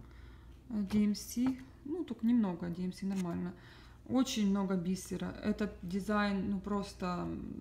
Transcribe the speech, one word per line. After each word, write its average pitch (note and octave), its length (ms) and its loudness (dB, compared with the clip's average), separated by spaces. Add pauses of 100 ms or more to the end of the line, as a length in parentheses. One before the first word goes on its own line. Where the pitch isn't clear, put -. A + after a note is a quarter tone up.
(680)
Э, G#3+ 120 0
D G#3 220 4
M G#3 120 4
C. B3+ 420 0 (280)
Ну, D#4 180 -2
только A3+ 220 -4
немного F#3+ 420 4
D F3 160 -2
M F3+ 100 -2
C, - 120 -8
нормально. F3+ 480 -2 (560)
Очень A#3 400 4
много F#3+ 260 2
бисера. F3+ 580 -2 (100)
Этот G#3 280 0 (100)
дизайн, G3 680 0
ну, G3+ 100 0
просто F#3+ 640 -2 (360)